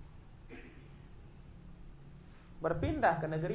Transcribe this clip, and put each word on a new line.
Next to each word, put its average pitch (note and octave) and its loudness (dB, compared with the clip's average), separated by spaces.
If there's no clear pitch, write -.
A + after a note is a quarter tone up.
Berpindah E3+ 6
ke D#3 2
negeri D#3+ 2